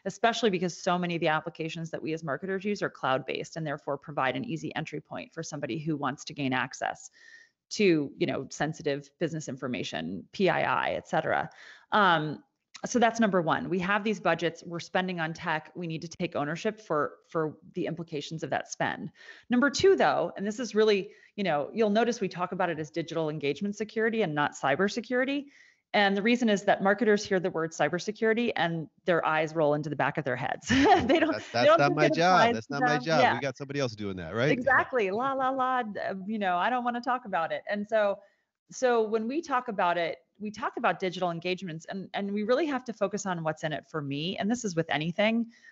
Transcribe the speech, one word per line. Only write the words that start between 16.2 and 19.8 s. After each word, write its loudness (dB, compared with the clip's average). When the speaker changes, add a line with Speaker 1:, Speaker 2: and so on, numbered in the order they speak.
Speaker 1:
ownership -2
for, -2
for -4
the -4
implications -8
of -6
that -2
spend. -4
Number 4
two, 6